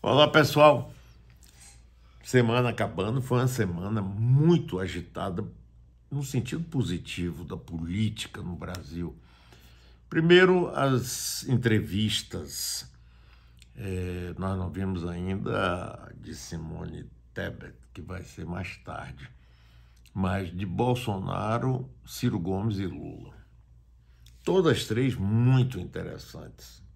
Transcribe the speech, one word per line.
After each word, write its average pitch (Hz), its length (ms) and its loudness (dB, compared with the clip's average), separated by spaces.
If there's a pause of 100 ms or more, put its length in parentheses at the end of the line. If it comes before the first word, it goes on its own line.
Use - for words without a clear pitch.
Olá, 139 160 8
pessoal. 147 680 6 (1300)
Semana 120 460 4
acabando, 110 520 -2
foi 123 180 0
uma 127 100 4
semana 98 520 -2
muito 123 800 4
agitada 90 640 -6 (680)
no 139 140 -4
sentido 135 400 -4
positivo 87 800 -4
da 80 140 -10
política 92 840 -4
no 87 140 -8
Brasil. 85 600 -10 (920)
Primeiro, 180 600 6
as - 800 0
entrevistas. 104 1400 -2 (840)
É, 90 600 -6
nós 95 200 -4
não 92 120 -4
vimos 95 360 -4
ainda 90 1000 -4
a - 80 -18
de - 200 -14
Simone 80 720 -10 (280)
Tebet, 90 420 -10 (180)
que - 80 -14
vai 90 220 -12
ser - 220 -12
mais 90 320 -8
tarde, - 520 -14 (840)
mas 92 420 -2
de 98 100 -4
Bolsonaro, 110 1200 0 (200)
Ciro 120 340 -2
Gomes 98 400 -2
e 98 60 -4
Lula. - 480 -10 (1120)
Todas 165 400 4
três 123 300 2
muito 120 640 4
interessantes. - 1040 -12 (140)